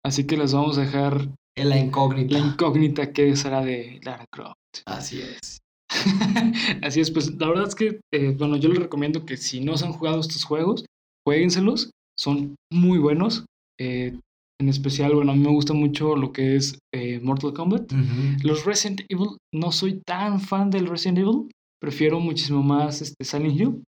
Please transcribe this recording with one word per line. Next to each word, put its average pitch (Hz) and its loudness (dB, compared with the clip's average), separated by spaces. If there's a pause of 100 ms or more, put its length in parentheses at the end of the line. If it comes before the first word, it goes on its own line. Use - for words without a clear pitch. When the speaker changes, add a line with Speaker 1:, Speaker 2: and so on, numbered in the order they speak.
Speaker 1:
Así 139 0
que 151 0
les 143 0
vamos 143 2
a 139 2
dejar 139 0 (280)
Speaker 2:
En 143 0
la 139 4
incógnita. 135 2
Speaker 1:
la - 4
incógnita 143 2
que 143 4
será 135 -2
de 123 -6
Lara 120 -12
Croft. - -18 (280)
Speaker 2:
Así - -10
es. - -16 (280)
Speaker 1:
<laughs> - 0
Así 147 0
es, 156 2
pues 156 -2
la 156 0
verdad 190 0
es 196 -8
que, 214 -2 (120)
eh, 139 2
bueno, 147 0
yo 147 4
les 180 4
recomiendo 156 -4
que 131 -8
si 127 -8
no 156 -2
se 147 -2
han 165 -4
jugado 160 -2
estos - -6
juegos, 165 0 (420)
jueguenselos, 180 2 (280)
son 143 -2 (160)
muy 180 4
buenos. 160 2 (340)
Eh, 123 -6 (420)
en 139 2
especial, 139 2
bueno, 143 4
a - 2
mí 143 6
me 143 4
gusta 147 2
mucho 147 2
lo 131 -2
que 135 2
es, 135 -2 (160)
eh, 123 -6
Mortal 139 -2
Kombat. 170 -2
Speaker 2:
Ujú. 135 2 (460)
Speaker 1:
Los 151 0
Resident 196 -2
Evil, 196 -2 (180)
no 165 -2
soy 190 -2
tan 196 -2
fan 196 0
del 185 0
Resident 175 0
Evil, 220 2 (300)
prefiero 151 0
muchísimo 151 0
más, 143 0
este, - -12
Silent 147 0
Hill. 233 0 (120)